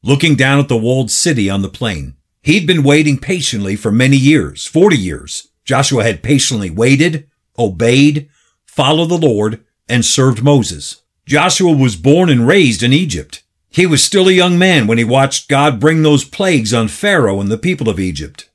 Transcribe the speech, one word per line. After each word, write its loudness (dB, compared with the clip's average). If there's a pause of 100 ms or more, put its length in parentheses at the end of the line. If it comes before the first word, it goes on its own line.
looking 0
down 2
at 0
the -2
walled -2
city -2
on -2
the -4
plain. -8 (240)
He'd 0
been 2
waiting 2
patiently -4
for -4
many 4
years, 0
forty 2
years. -8 (140)
Joshua 0
had -2
patiently -2
waited, 0 (300)
obeyed, 0 (340)
followed -2
the -2
Lord, -2 (280)
and 0
served 0
Moses. -2 (240)
Joshua 0
was 0
born 2
and 2
raised 2
in 2
Egypt. -4 (260)
He 0
was 2
still 2
a 4
young 2
man 2
when 0
he 0
watched 0
God 0
bring 2
those 2
plagues -2
on 0
Pharaoh -2
and -4
the -2
people -4
of -6
Egypt. -8